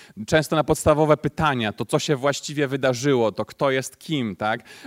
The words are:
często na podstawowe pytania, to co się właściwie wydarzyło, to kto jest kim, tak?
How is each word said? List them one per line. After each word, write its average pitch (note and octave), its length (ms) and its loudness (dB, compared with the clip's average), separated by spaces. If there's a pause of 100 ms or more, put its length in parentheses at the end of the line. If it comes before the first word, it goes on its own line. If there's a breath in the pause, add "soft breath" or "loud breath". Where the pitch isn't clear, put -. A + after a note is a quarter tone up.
(260 loud breath)
często D#3 300 2
na D3 80 2
podstawowe D3+ 520 4
pytania, C3 560 -2
to A#2 120 -6
co D3+ 140 -2
się C#3+ 180 0
właściwie C#3 520 -2
wydarzyło, B2+ 640 2
to G#2+ 120 -4
kto - 260 -2
jest C3 280 -4
kim, A#2+ 380 -4
tak? A2 260 -4 (240 loud breath)